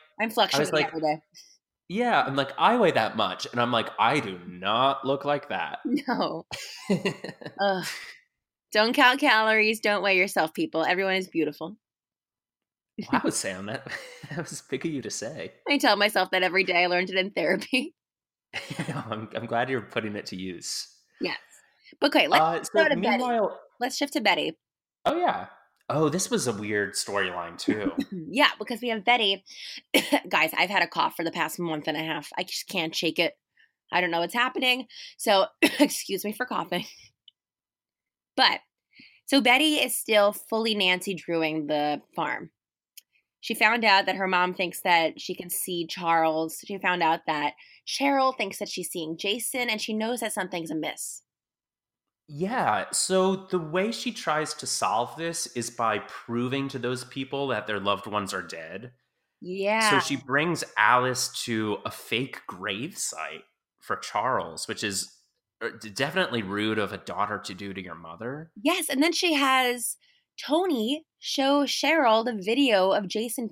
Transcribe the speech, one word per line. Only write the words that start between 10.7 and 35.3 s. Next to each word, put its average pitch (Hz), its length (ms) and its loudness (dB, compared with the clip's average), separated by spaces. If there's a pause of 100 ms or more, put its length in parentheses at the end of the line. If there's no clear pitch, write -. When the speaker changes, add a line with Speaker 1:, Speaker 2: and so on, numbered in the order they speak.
Speaker 2:
Everyone 190 300 2
is 185 140 -2
beautiful. 160 480 -4 (1400)
Speaker 1:
Wow, - 180 2
Sam, 98 360 -4
that, 117 200 -8 (240)
<laughs> - 200 -18
that 143 80 -8 (120)
was 151 180 -12
big - 160 -4
of 170 80 -2
you 139 100 -4
to 104 80 -6
say. 117 420 -8 (180)
Speaker 2:
I 285 80 4
tell 240 180 6
myself 202 360 2
that 185 100 4
every 185 220 4
day. 175 180 4
I 180 60 6
learned 180 220 2
it 185 60 -2
in 190 140 0
therapy. 196 640 0 (580)
<laughs> - 80 -8
Speaker 1:
<laughs> - 180 -12 (100)
I'm, 110 480 -6
I'm 117 100 -6
glad 120 240 0
you're 127 120 0
putting 107 340 -6
it - 100 -8
to 95 100 -10
use. 92 500 -8 (340)
Speaker 2:
Yes. 160 180 -4 (640)
Okay, 269 260 4
let's 151 140 6
Speaker 1:
Uh, 165 220 2
so - 100 -10
Speaker 2:
go 320 140 6
to 285 80 2
Betty. 175 40 -2 (180)
Speaker 1:
meanwhile 233 420 0 (200)
Speaker 2:
Let's 262 160 -4
shift - 180 -4
to 294 60 0
Betty. 160 380 0 (460)
Speaker 1:
Oh, 294 140 2
yeah. 120 280 0 (420)
Oh, 151 220 2
this 180 200 -2
was 170 160 0
a 120 60 0
weird 104 420 -2
storyline, 90 640 -2
too. 104 360 0 (180)
Speaker 2:
<laughs> 170 200 -8
Yeah, 247 280 4
because 220 240 -8
we 247 60 -4
have 220 160 -4
Betty. 208 380 2 (520)
<coughs> 233 340 2
Guys, 160 280 2
I've 180 120 2
had 190 140 2
a 165 60 2
cough 156 280 0
for 165 80 -2
the 165 60 0
past 156 280 -2
month 160 300 -2
and 151 80 -2
a 156 60 -4
half. 160 340 -6
I 185 60 -4
just - 260 -8
can't 165 260 -2
shake 160 240 -2
it. 165 160 2 (560)
I 180 120 2
don't 180 80 0
know 170 100 0
what's 175 140 -2
happening. 254 520 0 (300)
So, 196 380 6